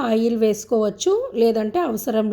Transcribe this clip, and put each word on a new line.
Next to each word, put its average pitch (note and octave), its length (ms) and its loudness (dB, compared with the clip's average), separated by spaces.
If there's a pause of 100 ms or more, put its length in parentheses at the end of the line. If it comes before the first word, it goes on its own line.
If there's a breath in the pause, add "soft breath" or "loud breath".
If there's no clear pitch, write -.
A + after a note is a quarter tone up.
ఆయిల్ A3+ 340 2
వేసుకోవచ్చు, G#3+ 680 0 (220)
లేదంటే A3 460 2
అవసరం A3 520 -2